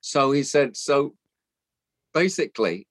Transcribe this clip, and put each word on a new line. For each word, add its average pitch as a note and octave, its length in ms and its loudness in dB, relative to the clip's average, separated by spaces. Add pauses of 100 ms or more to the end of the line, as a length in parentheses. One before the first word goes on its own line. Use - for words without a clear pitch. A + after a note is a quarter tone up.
So C#3 320 0
he C#3+ 100 2
said, C3+ 340 0
so C#3+ 380 0 (960)
basically B2+ 800 -2